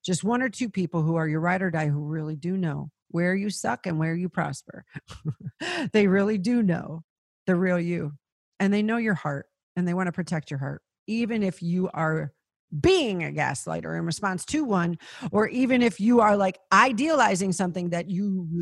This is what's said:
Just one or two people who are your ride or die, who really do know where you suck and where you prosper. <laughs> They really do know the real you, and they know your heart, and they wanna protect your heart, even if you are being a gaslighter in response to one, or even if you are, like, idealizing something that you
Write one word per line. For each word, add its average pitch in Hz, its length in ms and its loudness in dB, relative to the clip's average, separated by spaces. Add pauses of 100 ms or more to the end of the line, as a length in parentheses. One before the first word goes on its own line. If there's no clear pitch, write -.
Just 180 180 0
one 240 180 0
or 262 80 0
two 233 200 -4
people 170 320 -2
who 165 140 2
are 160 120 0
your 156 120 0
ride 180 220 0
or 185 100 0
die, 156 160 0
who 147 180 -2
really 156 300 -4
do 170 200 -4
know 151 340 -4 (180)
where 180 280 0
you 202 140 -2
suck - 380 -4
and 160 120 -2
where 160 160 0
you 180 140 -4
prosper. - 600 -6
<laughs> - 40 -20 (1000)
They 208 140 6
really 202 300 2
do 233 260 0
know 165 400 -2 (440)
the 185 80 2
real 180 240 2
you, 170 340 -4 (460)
and 196 140 2
they 208 100 2
know 220 140 0
your 220 160 0
heart, 143 340 -4 (280)
and 180 120 0
they 175 60 0
wanna 180 180 -2
protect 160 400 -4
your 135 80 -6
heart, 139 220 -6 (260)
even 226 360 -2
if 185 180 -2
you 180 320 0
are 160 380 -2 (480)
being 226 440 4
a 147 40 -4
gaslighter 156 680 -4
in 165 80 -2
response 185 400 -4
to 302 180 -2
one, 175 340 0 (340)
or 208 180 4
even 247 320 2
if 233 180 2
you 233 220 6
are, 208 160 6
like, 190 200 0 (140)
idealizing 220 800 4
something 175 380 -2
that 170 200 -4
you 190 380 -2 (140)